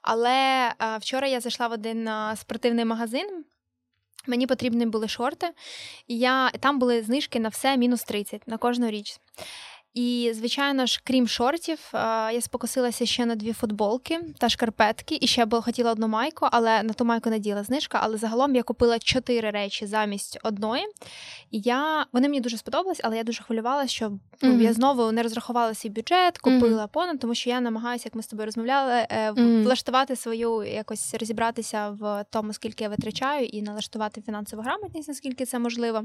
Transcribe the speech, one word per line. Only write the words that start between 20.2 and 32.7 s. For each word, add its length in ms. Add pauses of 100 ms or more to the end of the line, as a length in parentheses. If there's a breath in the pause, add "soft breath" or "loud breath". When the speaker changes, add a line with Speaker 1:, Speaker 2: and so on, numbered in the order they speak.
Speaker 1:
одної. 400 (680 loud breath)
І 80
я, 520
вони 160
мені 140
дуже 160
сподобались, 460
але 140
я 60
дуже 200
хвилювалася, 500
що, 180 (300)
ну, 80
Speaker 2:
Мгм. 120
Speaker 1:
я 120
знову 380
не 120
розрахувала 500
свій 160
бюджет, 560
Speaker 2:
Мгм. 140
Speaker 1:
купила 280
понад, 320
тому 160
що 140
я 120
намагаюся, 440
як 100
ми 80
з 40
тобою 180
розмовляли, 640
е, 220
в-, 80
Speaker 2:
Мгм. 240
Speaker 1:
влаштувати 520
свою, 480
якось 500
розібратися 760
в 400
тому, 240
скільки 300